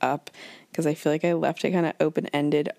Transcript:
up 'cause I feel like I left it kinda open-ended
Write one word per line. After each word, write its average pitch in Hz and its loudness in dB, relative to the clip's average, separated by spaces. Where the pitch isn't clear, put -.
up 139 0
'cause 165 -2
I 151 2
feel 151 0
like 156 0
I 175 2
left 160 0
it - 0
kinda 170 2
open-ended 147 0